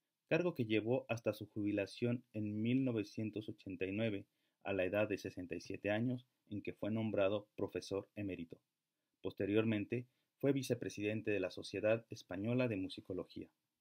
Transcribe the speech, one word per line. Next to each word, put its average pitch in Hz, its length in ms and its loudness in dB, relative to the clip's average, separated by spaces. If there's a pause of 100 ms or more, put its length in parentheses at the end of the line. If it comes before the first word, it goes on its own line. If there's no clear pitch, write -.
(280)
cargo 165 260 2
que 117 120 0
llevó 110 420 2
hasta 113 260 0
su 104 160 -8
jubilación 104 840 0
en 107 300 -2
mil 127 220 4
novecientos 107 640 -2
ochenta 95 380 -8
y 95 60 -2
nueve, 104 320 0 (380)
a 101 100 -2
la 95 120 2
edad 104 240 2
de 98 100 0
sesenta 92 380 -6
y 87 40 -6
siete 98 300 -4
años, 123 380 0 (200)
en 101 140 -6
que 92 120 -6
fue 104 180 -4
nombrado 101 640 2
profesor 95 580 -2
emérito. 90 460 -6 (600)
Posteriormente, 107 840 2 (320)
fue 139 140 4
vicepresidente 107 800 0
de 98 80 2
la 90 100 0
Sociedad 107 580 0
Española 113 600 -2
de 110 80 0
Musicología. 92 720 -6 (320)